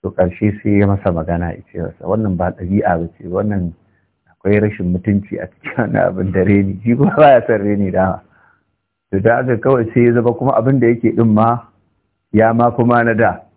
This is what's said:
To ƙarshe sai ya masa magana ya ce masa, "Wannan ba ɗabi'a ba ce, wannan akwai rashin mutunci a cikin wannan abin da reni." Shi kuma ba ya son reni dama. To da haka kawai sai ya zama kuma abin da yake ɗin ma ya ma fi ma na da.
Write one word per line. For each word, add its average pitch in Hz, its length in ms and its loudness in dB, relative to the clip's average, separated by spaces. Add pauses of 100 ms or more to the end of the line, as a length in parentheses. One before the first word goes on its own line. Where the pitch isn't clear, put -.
To 95 80 -6
ƙarshe 101 500 -2
sai 101 180 2
ya 101 80 4
masa 98 240 0
magana 85 440 -4
ya - 160 -20
ce 92 80 -10
masa, - 240 -10
"Wannan 98 340 -2
ba 90 140 -2
ɗabi'a 90 480 -2
ba 85 80 -6 (100)
ce, - 100 -20
wannan 95 440 -4 (560)
akwai 104 320 0
rashin 101 320 -2
mutunci 98 480 -4
a - 80 -10
cikin - 320 -16
wannan 101 280 0
abin 95 240 -4
da 92 120 0
reni." 98 400 0
Shi 117 120 0
kuma 139 200 0
ba 147 140 6 (100)
ya - 80 0
son 110 160 0
reni 101 280 -2
dama. 95 300 -2 (920)
To 95 60 0
da 113 160 2
haka 127 220 -2
kawai 123 360 0
sai 120 120 4
ya 117 80 4
zama 120 200 0
kuma 127 240 -2
abin 131 220 0
da 120 80 2
yake 117 280 0
ɗin 117 180 2
ma 117 260 2 (760)
ya 113 200 4
ma 120 180 2
fi 117 120 0
ma 120 200 4
na 117 100 0
da. 107 260 0 (180)